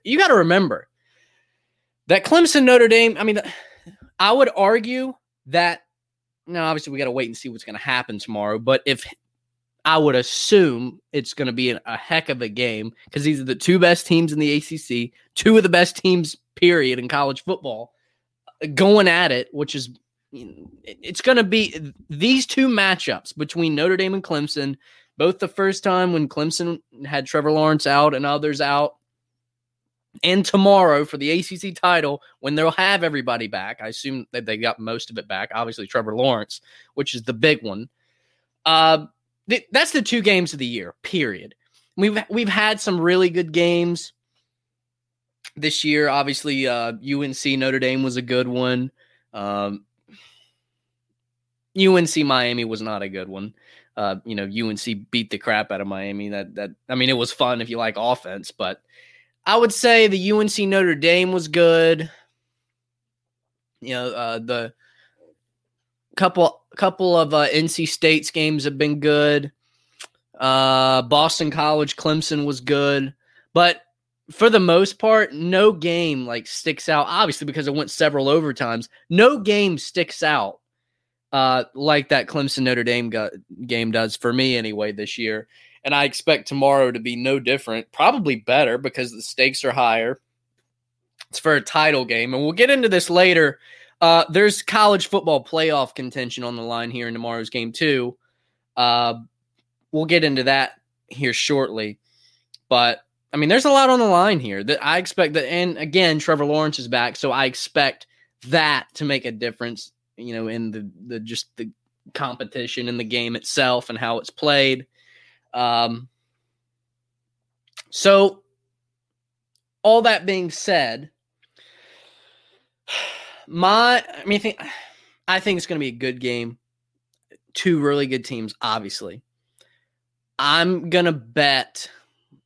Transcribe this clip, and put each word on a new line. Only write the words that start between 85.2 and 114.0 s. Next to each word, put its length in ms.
And 80
I 120
expect 420
tomorrow 440
to 100
be 160
no 240
different, 500
probably 460
better 400
because 340
the 100
stakes 440
are 80
higher. 480
It's 100
for 160
a 60
title 440
game, 280
and 80
we'll 120
get 160
into 180
this 220
later. 500
Uh, 300
there's 320
college 460
football 360
playoff 500
contention 520
on 100
the 80
line 260
here 200
in 40
tomorrow's 360
game, 240
too. 420
Uh, 380
we'll 140
get 180
into 200
that 360
here 240
shortly. 640
But, 320
I 40
mean, 120
there's 160
a 40
lot 200
on 100
the 60
line 340
here. 240
That 220
I 140
expect 340
that, 180
and 260
again, 400
Trevor 280
Lawrence 340
is 80
back, 300
so 140
I 120
expect 640
that 460
to 100
make 220
a 80
difference, 580
you 180
know, 140
in 240
the, 180
the, 120
just 280
the 140
competition 720
in 80
the 80
game 320
itself 540
and 80
how 220